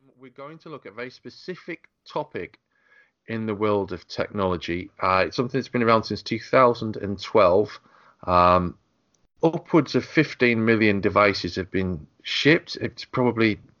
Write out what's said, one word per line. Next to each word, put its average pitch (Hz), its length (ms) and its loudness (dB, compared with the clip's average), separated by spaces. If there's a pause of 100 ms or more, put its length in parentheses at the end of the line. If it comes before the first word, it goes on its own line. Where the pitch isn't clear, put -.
(180)
We're 127 120 -20
going 143 280 -20
to 165 120 -20
look 139 160 -16
at 95 60 -18
a - 40 -20
very 123 140 -12
specific - 760 -16 (160)
topic 117 540 -10 (720)
in 113 180 -6
the 107 80 -4
world 101 380 -2
of 87 160 -14
technology. 90 840 -4 (100)
Uh, 95 280 2
it's - 80 -10
something 127 200 -4
that's 123 120 -4
been 123 160 -2
around 113 180 4
since 104 200 -8
two 113 180 -6
thousand 120 560 2
and 98 240 -8
twelve. 98 580 2 (460)
Um, 90 520 4 (680)
upwards 160 520 0
of 123 100 0
fifteen 120 600 0
million 110 360 2
devices 98 540 2
have 92 160 -6
been 92 360 -4 (160)
shipped. - 580 0
It's - 240 -10
probably 113 560 0 (200)